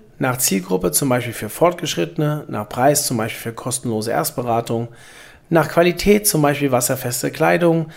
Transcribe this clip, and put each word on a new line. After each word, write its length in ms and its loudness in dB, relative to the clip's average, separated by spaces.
nach 180 0
Zielgruppe, 560 0
zum 160 0
Beispiel 240 0
für 160 -8
Fortgeschrittene, 1000 -2
nach 200 -6
Preis, 380 2
zum 100 -2
Beispiel 240 -4
für 140 -8
kostenlose 560 -4
Erstberatung, 800 -2
nach 220 4
Qualität, 580 4
zum 140 2
Beispiel 300 2
wasserfeste 580 -2
Kleidung, 680 2